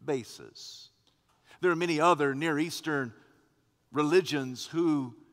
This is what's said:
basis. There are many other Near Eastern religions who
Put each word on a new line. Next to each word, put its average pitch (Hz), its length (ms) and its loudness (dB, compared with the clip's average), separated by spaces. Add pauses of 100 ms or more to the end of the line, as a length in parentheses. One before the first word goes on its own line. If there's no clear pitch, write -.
basis. - 880 -8 (720)
There 180 120 4
are 165 40 2
many 165 240 0
other 147 360 4
Near 151 240 0
Eastern 147 520 -4 (760)
religions 147 760 0
who 151 500 -2 (160)